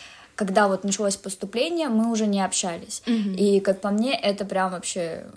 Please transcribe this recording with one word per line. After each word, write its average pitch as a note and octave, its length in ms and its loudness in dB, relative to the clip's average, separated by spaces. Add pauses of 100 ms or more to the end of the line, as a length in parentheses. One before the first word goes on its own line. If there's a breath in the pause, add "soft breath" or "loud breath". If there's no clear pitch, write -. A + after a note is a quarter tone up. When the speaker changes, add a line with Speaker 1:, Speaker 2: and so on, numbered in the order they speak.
(360 loud breath)
Speaker 1:
Когда G#3 320 4
вот F#3+ 160 0
началось G3+ 320 0
поступление, C#4 720 -4
мы A3+ 240 2
уже A3 140 2
не G3 180 2
общались. F#3 600 -4
Speaker 2:
Мгм. G#3+ 280 0
Speaker 1:
И, G3+ 260 6
как G3 200 2
по G#3 100 -2
мне, A3+ 260 2
это G3+ 280 -2
прям F#3+ 280 0
вообще, E3+ 540 -6 (100)